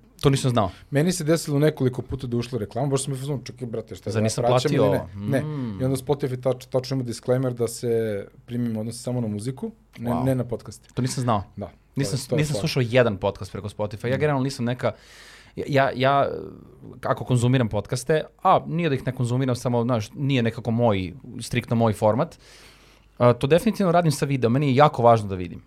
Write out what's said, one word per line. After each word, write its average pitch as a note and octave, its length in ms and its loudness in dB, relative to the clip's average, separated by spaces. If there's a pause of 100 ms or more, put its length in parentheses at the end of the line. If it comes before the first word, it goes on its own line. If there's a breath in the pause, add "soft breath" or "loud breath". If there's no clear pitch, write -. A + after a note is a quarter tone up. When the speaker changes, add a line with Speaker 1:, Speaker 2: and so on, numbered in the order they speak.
(180)
Speaker 1:
To C#3+ 120 4
nisam C3+ 200 2
znao. A2 200 2 (180 loud breath)
Speaker 2:
Meni D3+ 240 2
se D#3 120 -4
desilo D3+ 340 0
nekoliko C#3 440 2
puta - 240 -8
da A#2+ 100 -2
ušla A#2+ 220 -4
reklama, A#2 300 -4
baš C3+ 160 0
sam C#3+ 80 -6
mi C3 60 -6
fazon, C3+ 240 -6
"Čekaj, - 260 -12
brate, A2 260 -8
šta - 160 -8
Speaker 1:
Zar G#2+ 100 0
Speaker 2:
ja G#2+ 40 2
Speaker 1:
nisam A2+ 200 0
Speaker 2:
plaćam A#2+ 260 4
Speaker 1:
platio E3 80 0
Speaker 2:
ili G#2+ 120 4
ne?" F#2 80 2
Speaker 1:
ovo? D#2 180 -8
Speaker 2:
Ne. G#2+ 240 -2
Speaker 1:
Mm. C3+ 400 -6
Speaker 2:
I C3 40 -2
onda C3 140 0
Spotify C#3 400 -4
tač-, B2+ 280 -2
tačno C3 280 -4
ima C3 100 -2
disclaimer B2+ 500 -2
da A#2 140 -2
se A#2+ 200 -6 (540)
premium A#2+ 340 -4
odnosi A2+ 220 -6
samo B2 220 -4
na A2+ 80 -2
muziku, B2 420 -6 (280)
ne, A#2+ 120 -4
Speaker 1:
Wow. B2 140 -2
Speaker 2:
ne C3 100 2
na B2+ 100 -2
podcaste. - 460 -10
Speaker 1:
To - 120 -4
nisam B2+ 200 -4
znao. A2 200 0 (140)
Speaker 2:
Da. G2+ 100 -10
To - 60 -14 (220)
Speaker 1:
Nisam C#3 200 -2
Speaker 2:
je, B2+ 40 -2
Speaker 1:
s-, - 80 -10
Speaker 2:
to - 80 -4
je - 40 2
Speaker 1:
nisam D3 100 2
Speaker 2:
stvar. A2 140 -2
Speaker 1:
slušao - 260 0
jedan A#2 280 4
podcast G2 360 -4
preko G2 160 -8
Spotify. G#2 360 -8
Ja A#2+ 60 -4
Speaker 2:
Mm. C3+ 100 -2
Speaker 1:
generalno D3 220 0
nisam C3+ 220 -4
neka, B2 280 -2 (640 loud breath)
ja, - 120 -6
ja, C3+ 280 2
ja, C3 320 2 (720)
kako B2 240 -2
konzumiram B2 440 2
podcaste, B2+ 540 -2 (180)
a F3+ 240 4
nije E3 240 -2
da C#3 60 0
ih - 120 -4
ne C3 80 -4
konzumiram, B2 420 0
samo, A#2+ 280 0
znaš, A#2 280 0
nije C3+ 300 0
nekako A2+ 280 -2
moj, G#2+ 420 2 (280)
striktno A#2+ 360 -2
moj A2+ 180 4
format, A#2 440 0 (800 loud breath)
a, A#2+ 140 6
to A#2+ 140 0
definitivno F3 460 4
radim E3 200 4
sa D3 140 -2
videom. B2+ 260 2
Meni C#3+ 160 2
je C3 80 4
jako D3 260 6
važno A2+ 260 6
da G2 80 -6
vidim. F2+ 300 -8